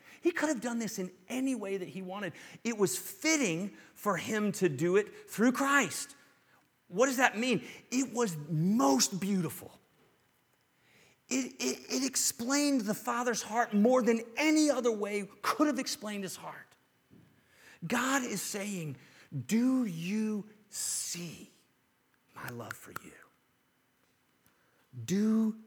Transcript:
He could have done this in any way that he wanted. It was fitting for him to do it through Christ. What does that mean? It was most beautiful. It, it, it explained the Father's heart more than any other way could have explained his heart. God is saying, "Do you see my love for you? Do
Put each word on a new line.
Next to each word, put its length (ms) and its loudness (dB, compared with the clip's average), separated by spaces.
He 100 2
could 160 -2
have 140 -2
done 180 -4
this 180 -6
in 140 -6
any 280 -2
way 200 -4
that 140 -6
he 120 -10
wanted. 300 -8
It 140 -2
was 200 2
fitting 800 -2
for 220 -2
him 380 0
to 160 2
do 260 2
it 340 -2
through 220 4
Christ. 640 0
What 200 4
does 100 -2
that 200 2
mean? 300 0
It 220 -2
was 240 0
most 720 4
beautiful. 580 -2
It, 320 -2
it, 200 -2
it 160 0
explained 760 2
the 120 0
Father's 480 -2
heart 320 0
more 280 6
than 200 4
any 320 6
other 220 2
way 360 -4
could 260 2
have 120 0
explained 440 -6
his 140 -8
heart. 300 -14
God 380 0
is 180 -4
saying, 540 -6
"Do 360 2
you 600 -4
see 840 -8
my 140 -12
love 240 -10
for 180 -20
you? 80 -20
Do 640 2